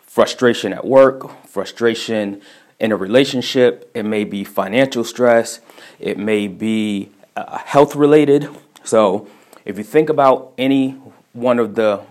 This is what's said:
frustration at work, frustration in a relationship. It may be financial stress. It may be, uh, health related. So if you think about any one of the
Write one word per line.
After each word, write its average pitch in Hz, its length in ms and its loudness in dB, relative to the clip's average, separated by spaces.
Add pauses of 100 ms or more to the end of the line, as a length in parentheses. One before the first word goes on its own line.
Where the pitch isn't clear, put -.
frustration 117 720 0
at - 120 -10
work, 131 640 2
frustration 107 920 -4 (400)
in 107 120 0
a 101 40 0
relationship. 123 960 0
It 113 100 -6
may 107 200 -2
be 101 180 -8
financial 117 640 -4
stress. 117 560 0 (400)
It - 180 -6
may 104 300 -2
be, 107 640 -6 (260)
uh, - 220 -12
health 147 360 2
related. 147 540 4 (360)
So 107 440 0 (380)
if 98 100 -10
you 104 80 -10
think 156 240 0
about 131 480 0
any 135 360 0 (420)
one 120 240 0
of 107 160 -2
the 104 260 0 (100)